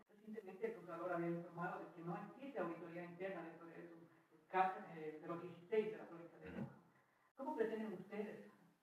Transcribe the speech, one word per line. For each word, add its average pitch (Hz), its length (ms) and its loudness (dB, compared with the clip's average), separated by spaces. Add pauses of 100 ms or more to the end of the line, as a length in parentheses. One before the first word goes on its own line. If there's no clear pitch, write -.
(120)
Recientemente 214 560 -4
el - 80 2
Contralor 170 380 -2
había 170 160 4
informado 170 500 0
de 165 160 -8
que 165 120 -4
no - 80 2 (140)
existe 254 300 -4
auditoría 170 460 -2
interna 175 360 -2
dentro 165 260 -8
de 170 220 -10 (400)
su - 80 -20 (140)
ca-, 190 240 8 (200)
eh, 156 240 -4
de 170 80 -6
los 170 140 0
dieciséis 214 500 4
de - 60 -4
la - 80 -8
provincia 170 380 -10
de - 80 -8
Loja. - 180 -2 (680)
¿Cómo 311 220 0
pretenden 220 360 4
ustedes - 520 -4 (380)